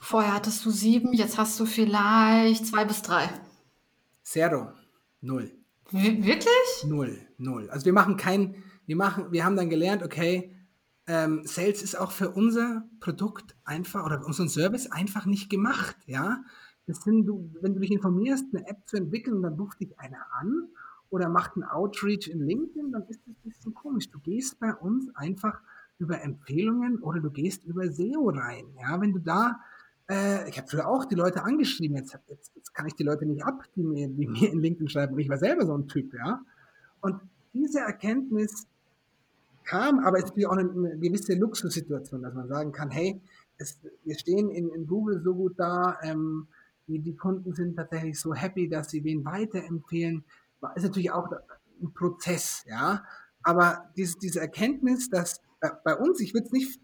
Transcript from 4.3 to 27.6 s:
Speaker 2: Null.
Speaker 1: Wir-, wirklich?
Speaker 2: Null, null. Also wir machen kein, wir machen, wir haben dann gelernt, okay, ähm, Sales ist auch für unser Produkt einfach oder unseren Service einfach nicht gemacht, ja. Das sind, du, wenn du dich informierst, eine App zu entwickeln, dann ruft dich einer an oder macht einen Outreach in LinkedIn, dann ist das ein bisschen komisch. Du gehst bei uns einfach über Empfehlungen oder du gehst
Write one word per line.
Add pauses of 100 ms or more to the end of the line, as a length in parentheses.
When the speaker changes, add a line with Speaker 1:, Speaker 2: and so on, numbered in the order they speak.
Speaker 2:
Null. (380)
Speaker 1:
Wir-,
wirklich?
Speaker 2:
Null, (220)
null.
Also
wir
machen
kein, (300)
wir
machen,
wir
haben
dann
gelernt,
okay, (500)
ähm,
Sales
ist
auch
für
unser (100)
Produkt (100)
einfach
oder
unseren
Service
einfach
nicht
gemacht, (100)
ja. (460)
Das
sind,
du,
wenn
du
dich
informierst,
eine
App
zu
entwickeln,
dann
ruft
dich
einer (140)
an (400)
oder
macht
einen
Outreach
in
LinkedIn,
dann
ist
das
ein
bisschen
komisch.
Du
gehst
bei
uns
einfach (380)
über
Empfehlungen
oder
du
gehst